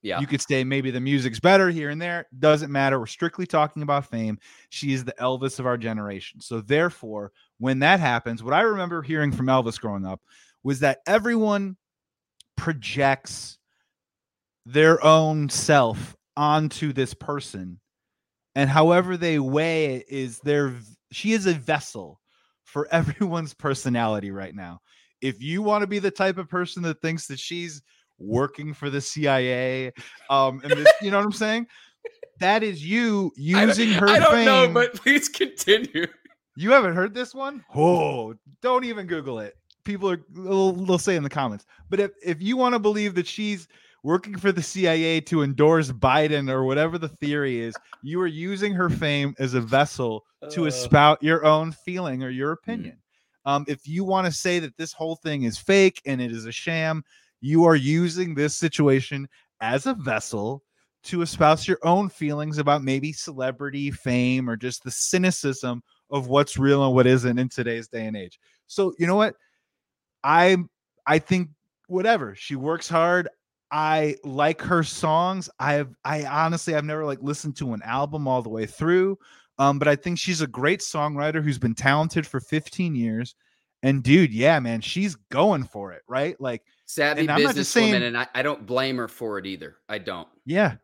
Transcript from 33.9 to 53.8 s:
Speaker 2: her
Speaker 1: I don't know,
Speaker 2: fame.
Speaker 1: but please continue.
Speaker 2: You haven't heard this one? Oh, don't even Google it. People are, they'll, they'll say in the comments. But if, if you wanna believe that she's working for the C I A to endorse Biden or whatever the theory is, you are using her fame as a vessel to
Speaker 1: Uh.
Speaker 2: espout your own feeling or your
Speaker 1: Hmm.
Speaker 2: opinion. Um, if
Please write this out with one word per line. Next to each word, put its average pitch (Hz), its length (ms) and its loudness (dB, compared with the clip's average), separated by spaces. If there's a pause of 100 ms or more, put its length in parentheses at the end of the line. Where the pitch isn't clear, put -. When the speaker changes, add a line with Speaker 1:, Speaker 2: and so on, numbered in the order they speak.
Speaker 2:
her 202 160 4
Speaker 1:
I 208 120 8
don't 233 260 6
know, 262 180 8
Speaker 2:
fame. 208 100 2
Speaker 1:
but 240 220 2
please 285 320 2
continue. 208 800 0 (480)
Speaker 2:
You 185 160 0
haven't 208 240 6
heard 196 180 -2
this 247 220 -8
one? 269 300 -12 (100)
Oh, 147 580 0 (280)
don't 254 240 0
even 214 220 -8
Google 135 320 -8
it. 104 180 -14 (260)
People 196 260 -4
are, 175 200 -2
they'll, 190 420 0
they'll 180 260 0
say 180 200 0
in 147 60 -2
the 139 60 -4
comments. 120 360 -4 (240)
But 190 100 -2
if, 202 120 0 (140)
if 165 160 -4
you 214 140 -2
wanna 247 240 2
believe 208 360 0
that 175 120 -2
she's 208 400 -6 (360)
working 180 340 -2
for 190 160 0
the 170 100 -2
C 185 240 -2
I 160 60 4
A 160 300 2
to 156 200 0
endorse 147 480 4
Biden 139 580 2
or 131 140 0
whatever 151 340 0
the 160 120 0
theory 143 500 -4
is, 113 160 -6 (280)
you 165 180 -4
are 185 60 0
using 190 440 -4
her 180 180 2
fame 143 480 0
as 131 160 -2
a 127 80 4
vessel 120 600 0 (280)
to 165 120 -2
Speaker 1:
Uh. 156 40 0
Speaker 2:
espout 143 540 6
your 156 240 2
own 156 280 4
feeling 165 500 -8
or 127 60 -8
your 139 260 -4
Speaker 1:
Hmm. - 160 -12
Speaker 2:
opinion. - 260 -12 (480)
Um, 143 220 0
if 143 180 -8